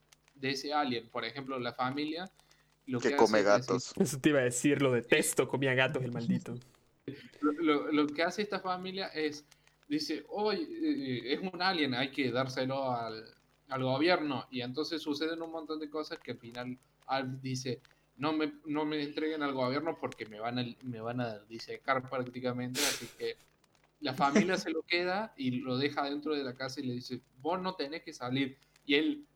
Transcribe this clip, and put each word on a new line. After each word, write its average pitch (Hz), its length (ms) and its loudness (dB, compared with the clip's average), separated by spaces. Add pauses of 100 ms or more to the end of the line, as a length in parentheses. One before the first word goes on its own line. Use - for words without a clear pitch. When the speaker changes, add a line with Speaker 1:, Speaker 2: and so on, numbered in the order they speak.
(340)
Speaker 1:
de 131 160 -2
ese 143 220 -4
alien. 123 360 0
Por 117 160 -4
ejemplo, 131 360 -6
la 120 120 -2
familia, 151 560 -2 (580)
lo 127 120 0
Speaker 2:
Que 117 120 4
Speaker 1:
que - 60 2
Speaker 2:
come 107 220 6
Speaker 1:
hace 101 120 6
es 127 160 6
Speaker 2:
gatos. - 300 -2
Speaker 3:
Eso 151 220 0
te 156 120 4
iba 143 100 6
a 123 40 4
decir, 139 380 4
lo 131 100 6
detesto, 139 560 4
comía 135 260 2
gatos 131 280 4
el 123 100 -4
maldito. 117 440 0 (840)
Speaker 1:
Lo, 151 120 4
lo, 156 400 2
lo 147 160 6
que 147 160 0
hace 190 180 0
esta 196 180 -2
familia 185 480 -4
es, 151 360 -2 (440)
dice, 151 400 -2
"Oye, 196 340 0
eh, 135 720 0
es 160 60 -4 (120)
un 175 100 -8
alien, 156 320 2
hay 135 180 0
que 131 180 0
dárselo 131 640 0
al, 113 320 -4 (440)
al 131 140 -2
gobierno". 143 680 2
Y 127 100 -4
entonces 147 420 -4
suceden 160 400 -2
un 165 80 -8
montón 156 300 -6
de 151 100 -8
cosas 156 300 -6
que 123 120 -10
al 117 60 -8
final 123 400 -8 (280)
Alf 131 340 -2
dice, 131 400 -4 (360)
"No 151 160 0
me, 151 200 0 (140)
no 151 180 0
me 151 180 0
entreguen 156 400 -2
al 139 120 0
gobierno 143 440 0
porque 117 280 -6
me 107 120 -12
van 120 220 -2
a, 120 60 -2 (160)
me 120 180 -8
van 120 200 -4
a 113 200 -2
disecar 117 680 -2
prácticamente", 127 720 -2
así 127 280 0 (100)
que 117 180 -4 (640)
la 131 140 -2
familia 156 420 4
se 165 140 -4
lo 160 120 -2
queda 180 540 0
y 131 160 0
lo 127 260 -2
deja 143 260 0
dentro 147 320 -2
de 139 80 -4
la 127 100 -6
casa 147 260 -8
y 135 40 -6
le 123 80 -2
dice, 123 300 -8 (180)
"Vos 175 200 -2
no 185 140 -4
tenés 151 280 -6
que 160 100 -14
salir". 131 440 -2 (300)
Y 143 80 6
él 151 420 4